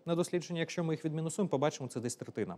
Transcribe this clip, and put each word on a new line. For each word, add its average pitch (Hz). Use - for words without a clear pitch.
на 170
дослідження. 175
Якщо 165
ми 160
їх 156
відмінусуємо, 160
побачимо, 139
це 127
десь 117
третина. 92